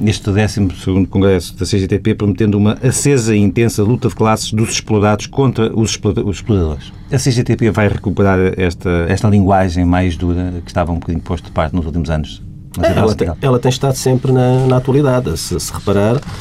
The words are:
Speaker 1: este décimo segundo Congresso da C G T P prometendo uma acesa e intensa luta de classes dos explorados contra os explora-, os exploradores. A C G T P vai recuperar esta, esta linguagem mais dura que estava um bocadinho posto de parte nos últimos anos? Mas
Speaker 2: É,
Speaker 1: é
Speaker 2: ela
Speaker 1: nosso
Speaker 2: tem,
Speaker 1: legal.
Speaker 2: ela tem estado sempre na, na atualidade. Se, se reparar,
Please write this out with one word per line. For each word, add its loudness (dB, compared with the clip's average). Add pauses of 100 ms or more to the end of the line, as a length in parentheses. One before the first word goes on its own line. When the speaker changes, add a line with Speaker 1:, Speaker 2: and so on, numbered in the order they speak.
Speaker 1:
este -2
décimo 0
segundo 0
Congresso 0
da -4
C 0
G 0
T 0
P 0
prometendo 0
uma 2
acesa 2
e 4
intensa 2
luta 2
de -4
classes 0
dos 0
explorados 0
contra 0
os 2
explora-, -2
os -2
exploradores. -2 (180)
A 0
C 2
G 0
T 0
P 2
vai 2
recuperar 0 (180)
esta, 0
esta 0
linguagem 4
mais 2
dura -2
que -16
estava -2
um -2
bocadinho -4
posto -8
de -16
parte -2
nos -2
últimos -4
anos? -6 (360)
Mas 0
Speaker 2:
É, 2
Speaker 1:
é 2
Speaker 2:
ela 0
Speaker 1:
nosso 2
Speaker 2:
tem, -2
Speaker 1:
legal. -4
Speaker 2:
ela 2
tem 0
estado 0
sempre 0
na, 2
na 4
atualidade. 0
Se, -6
se -8
reparar, 0 (200)